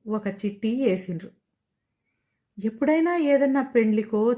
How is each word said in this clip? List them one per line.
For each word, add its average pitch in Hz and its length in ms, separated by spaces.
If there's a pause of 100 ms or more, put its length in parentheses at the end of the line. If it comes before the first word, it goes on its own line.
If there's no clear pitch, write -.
ఒక 208 200
చిట్టి 208 540
వేసిండ్రు. 185 500 (1300)
ఎప్పుడైనా 311 500
ఏదన్నా 277 460
పెండ్లికో, 220 760